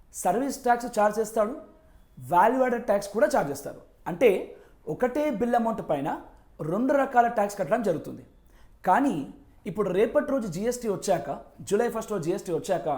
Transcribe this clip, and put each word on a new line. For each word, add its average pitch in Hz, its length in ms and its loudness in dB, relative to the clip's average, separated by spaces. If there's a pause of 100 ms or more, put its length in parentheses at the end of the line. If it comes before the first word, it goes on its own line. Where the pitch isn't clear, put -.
(120)
సర్వీస్ 247 440 -2
ట్యాక్స్ 240 420 0
ఛార్జ్ 208 220 2
చేస్తాడు, 220 360 -2 (720)
వాల్యూ 220 340 6
యాడెడ్ 240 220 0
ట్యాక్స్ 202 240 0
కూడా 254 180 2
ఛార్జ్ 208 240 2
చేస్తారు. - 300 -10 (260)
అంటే 180 500 2 (320)
ఒకటే 254 420 0
బిల్ 240 240 0
అమౌంట్ 226 360 0
పైన 147 300 -2 (400)
రెండు 202 320 0
రకాల 254 360 4
ట్యాక్స్ 208 300 -2
కట్టడం 202 240 0
జరుగుతుంది. 151 440 -4 (600)
కానీ 190 480 2 (320)
ఇప్పుడు 202 240 -2
రేపటి 226 420 2
రోజు 247 140 -2
జీఎస్టీ 226 420 -4
వచ్చాక, 170 520 -2 (200)
జూలై 214 280 0
ఫస్ట్ 220 240 -6
రోజు 196 100 -2
జీఎస్టీ 175 300 -4
వచ్చాక 160 460 -2